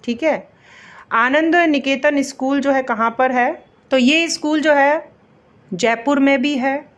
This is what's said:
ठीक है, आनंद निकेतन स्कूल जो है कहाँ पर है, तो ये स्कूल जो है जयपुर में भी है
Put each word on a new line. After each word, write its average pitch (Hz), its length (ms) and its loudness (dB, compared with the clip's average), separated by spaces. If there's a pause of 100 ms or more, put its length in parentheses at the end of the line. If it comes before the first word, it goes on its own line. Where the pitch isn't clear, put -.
ठीक 240 180 -6
है, 277 260 -2 (640)
आनंद 294 440 2
निकेतन 285 640 0
स्कूल 269 380 -4
जो 277 100 -2
है 269 120 0
कहाँ 233 360 -2
पर 254 140 2
है, 254 320 -2 (260)
तो 262 80 2
ये 302 300 2
स्कूल 302 320 -2
जो 294 140 2
है 285 340 2 (680)
जयपुर 233 440 0
में 269 240 2
भी 285 160 -2
है 277 400 -4